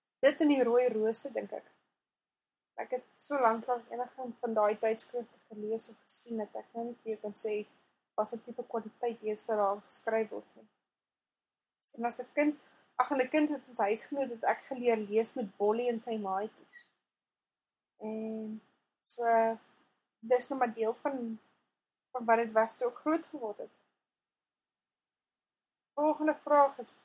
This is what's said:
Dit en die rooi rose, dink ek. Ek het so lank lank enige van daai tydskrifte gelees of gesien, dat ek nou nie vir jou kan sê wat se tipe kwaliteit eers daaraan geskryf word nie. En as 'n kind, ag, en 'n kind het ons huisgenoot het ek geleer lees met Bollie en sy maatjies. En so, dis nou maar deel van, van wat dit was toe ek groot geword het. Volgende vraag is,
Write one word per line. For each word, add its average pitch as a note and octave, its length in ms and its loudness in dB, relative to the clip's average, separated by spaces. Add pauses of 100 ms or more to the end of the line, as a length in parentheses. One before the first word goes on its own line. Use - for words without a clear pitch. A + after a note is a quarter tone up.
(260)
Dit D4 180 4
en D4 80 6
die C4+ 140 4
rooi A#3+ 260 4
rose, A3 420 -2
dink G#3 220 -6
ek. - 120 -14 (1120)
Ek A3+ 160 -6
het B3+ 100 -8 (140)
so C#4+ 200 -4
lank A3+ 280 2
lank A#3+ 240 -2
enige B3 340 -8 (160)
van A3+ 140 -2
daai G#3 260 4
tydskrifte A3+ 560 -4 (140)
gelees G#3+ 400 -6
of A3 160 -20
gesien, A3+ 340 -8
dat G#3 200 -10
ek - 120 -18
nou A#3 140 -6
nie A#3+ 160 -12
vir A3 100 -4
jou G#3+ 120 -14
kan G#3 120 -8
sê G#3+ 180 -4 (640)
wat G#3+ 120 0
se A3+ 120 -8
tipe A#3 240 -12
kwaliteit A3+ 580 -6
eers G#3+ 220 -4
daaraan G#3 380 2
geskryf A3 500 -2
word - 240 -12
nie. A3 100 -20 (1300)
En A#3 60 -4
as A#3 160 -2
'n A#3+ 120 -12
kind, D4 240 2 (400)
ag, B3+ 140 2
en C4+ 100 2
'n B3+ 80 0
kind D4+ 220 4
het D4 180 -8
ons B3 100 -18
huisgenoot A#3 520 -2
het A3+ 140 -8
ek A3 160 2 (100)
geleer A#3+ 260 2
lees G#3+ 380 0
met A3+ 220 -6
Bollie A3+ 320 2
en A#3 120 -2
sy A3+ 180 -4
maatjies. G3+ 600 -6 (1200)
En A3 640 -8 (420)
so, - 200 -8 (960)
dis B3 280 2
nou C4+ 100 -4
maar A#3 160 2
deel A3+ 200 0
van, A#3+ 460 -6 (720)
van B3 120 -6
wat A3+ 120 6
dit A3+ 160 0
was A3 240 2
toe B3 120 0
ek B3 160 -10
groot D#4+ 220 0
geword A3+ 320 -10
het. - 220 -16 (2250)
Volgende D4+ 500 2
vraag C#4+ 340 6
is, - 260 -12